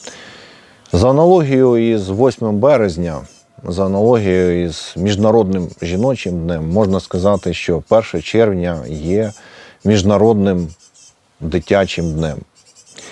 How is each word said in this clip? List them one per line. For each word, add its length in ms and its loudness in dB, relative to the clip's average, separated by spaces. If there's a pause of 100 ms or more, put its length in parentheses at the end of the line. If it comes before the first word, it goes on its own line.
(920)
За 180 2
аналогією 840 4
із 160 -2
восьмим 500 0
березня, 640 0 (440)
за 220 -4
аналогією 800 2
із 320 -10
Міжнародним 720 0 (140)
жіночим 600 -4
днем, 280 -4
можна 300 0
сказати, 540 -2
що 340 -4
перше 320 0
червня 680 -2
є 440 -4 (520)
Міжнародним 840 2 (720)
дитячим 720 -2
днем. 260 -4 (720)